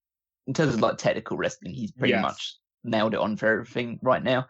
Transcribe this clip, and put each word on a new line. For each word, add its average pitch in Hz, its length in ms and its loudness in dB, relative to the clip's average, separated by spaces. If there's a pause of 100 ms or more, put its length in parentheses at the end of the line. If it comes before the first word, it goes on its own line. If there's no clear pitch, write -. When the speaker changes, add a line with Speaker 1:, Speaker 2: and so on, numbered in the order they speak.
(460)
Speaker 1:
In 131 80 -4
terms 147 200 4
of, 110 60 2
like, 110 160 2
technical - 400 -2
wrestling, - 380 -4
he's - 180 -6
pretty 123 200 0
Speaker 2:
Yes. 117 100 2
Speaker 1:
much - 340 -6 (280)
nailed 110 280 2
it - 80 0
on 104 160 -2
for 117 100 0
everything 117 560 -2
right 127 200 2
now. 127 280 0